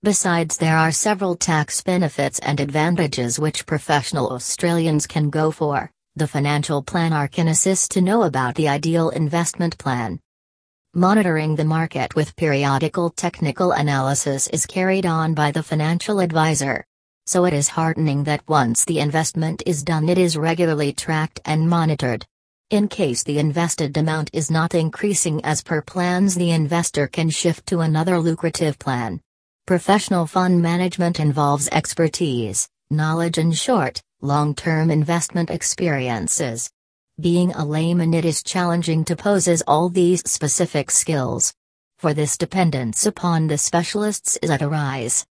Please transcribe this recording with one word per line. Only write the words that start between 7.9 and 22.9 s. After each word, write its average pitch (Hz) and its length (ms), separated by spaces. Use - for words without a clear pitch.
to 190 100
know 208 220
about 131 320
the 151 140
ideal 160 400
investment 170 680
plan. 117 440
Monitoring 175 640
the 156 80
market 160 500
with 156 220
periodical 147 720
technical 175 640
analysis 139 760
is - 180
carried 190 400
on 160 280
by 147 180
the 156 120
financial 170 580
advisor. 156 640
So 180 180
it 180 80
is 143 160
heartening 156 560
that 147 240
once 127 380
the 160 140
investment 156 680
is 151 180
done, 156 240
it 175 100
is 170 200
regularly 160 560
tracked - 500
and 156 260
monitored. 156 560
In 208 180
case 147 360